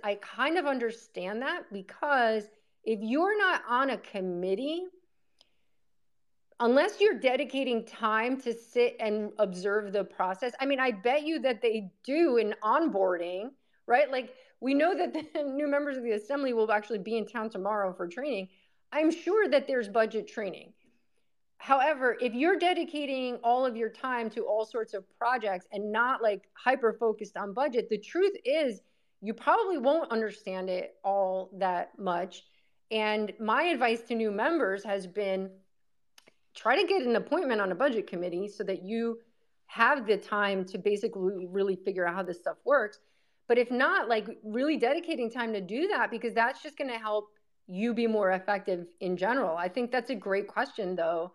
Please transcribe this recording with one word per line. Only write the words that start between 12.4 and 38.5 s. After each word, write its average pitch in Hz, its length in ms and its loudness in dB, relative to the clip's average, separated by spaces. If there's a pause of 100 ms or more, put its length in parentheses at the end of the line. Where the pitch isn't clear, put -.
onboarding, 196 880 2 (360)
right? 262 240 4
Like, 254 220 -4 (260)
we 254 140 0
know 311 240 4
that 320 160 -2
the 311 300 -4
<laughs> - 0 -
new 285 240 -2
members 285 280 0
of 254 80 -6
the 233 80 -2
assembly 262 400 -2
will 220 200 2
actually 214 280 0
be 214 180 -4
in 214 80 -2
town 220 240 -6
tomorrow 196 440 -2
for 175 140 -6
training. 202 420 -6 (420)
I'm 311 200 2
sure 381 380 2
that 277 180 4
there's 254 200 -2
budget 214 400 0
training. 190 460 -10 (840)
However, 269 600 4
if 247 140 2
you're 320 240 4
dedicating 294 840 0
all 247 220 4
of 233 120 -2
your 226 120 -2
time 233 420 -4
to 226 140 -6
all 214 200 0
sorts 220 300 -6
of 190 80 -8 (160)
projects 220 520 0
and 208 200 -6
not, 233 320 2
like, 208 300 0
hyper-focused 220 840 0
on 202 160 -6
budget, 247 360 0
the 220 100 -2
truth 359 340 0 (120)
is 269 360 0 (400)
you 208 120 -6
probably 370 440 2
won't 277 340 2
understand 190 580 -4
it 180 340 -4
all 190 540 0
that 180 420 -2
much. 185 440 -4 (480)
And 214 480 0
my 226 240 2
advice 240 440 2
to 240 80 -2
new 220 160 0
members 214 540 0
has 202 200 -4
been, 190 460 -4 (1040)
try 262 260 2
to 359 60 2
get 381 160 2
an 240 120 2
appointment 247 460 0
on 190 100 0
a 180 40 -2
budget 226 320 0
committee 175 400 -4
so - 160 -10